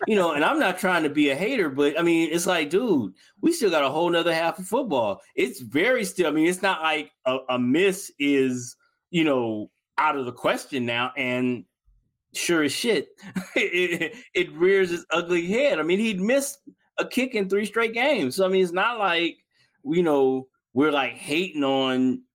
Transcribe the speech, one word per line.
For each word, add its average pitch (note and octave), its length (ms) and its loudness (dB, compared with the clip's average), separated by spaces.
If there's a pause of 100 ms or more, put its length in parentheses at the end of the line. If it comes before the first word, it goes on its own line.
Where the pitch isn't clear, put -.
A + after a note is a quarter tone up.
you A3 80 2
know, F3 160 2
and D3 140 0
I'm C4 120 2
not F#3+ 220 0
trying F3+ 240 0
to D3+ 60 0
be C#3+ 220 2
a C3 40 0
hater, G3 340 -2
but, C#3+ 300 0
I - 20 0
mean, E3 300 2
it's E3+ 160 0
like, E3 220 0
dude, E3+ 440 0 (280)
we D#4+ 100 4
still A#3+ 180 0
got D#3 140 2
a C3 60 2
whole D#3+ 200 0
nother E3+ 240 2
half E3 240 0
of F#3 80 -12
football. C#3 540 -2 (160)
It's G#3 240 -2
very F#3+ 460 0
still, F3+ 220 -2
I D3 40 0
mean, D#3 160 2
it's F#3 140 -2
not F#3+ 200 0
like D#3 300 -2 (140)
a, C3 140 0 (100)
a B2 100 0
miss F3 500 2 (100)
is, C3 580 0 (320)
you E3 160 2
know, A#2 440 0 (280)
out D3+ 180 0
of C3+ 100 -4
the A#2+ 80 -8
question D3 520 -4
now. A#2+ 320 -2
And B2+ 480 -2 (680)
sure E3 300 0
as C#3 80 0
shit, G#3 380 -2 (240)
<laughs> - 220 -8
it, F3 600 -2 (180)
it E3+ 200 -2
rears F#3 400 2
its E3 180 -8
ugly E3+ 360 0
head. A3+ 300 2
I D#3 60 -2
mean, F3+ 160 2
he'd A3 220 0
missed C4+ 380 0 (380)
a E3+ 100 -2
kick B3+ 280 -2
in G3 140 -2
three G#3 160 0
straight A3+ 280 -2
games. A3+ 420 0
So, F#3+ 100 2
I F#3 40 0
mean, F#3+ 140 4
it's E3+ 100 0
not A3 260 -2
like, E3+ 380 0 (460)
you E3 200 0
know, C3+ 440 2 (260)
we're, D3 180 4
like, C3 220 0
hating D3 500 -4
on B2+ 580 2 (140)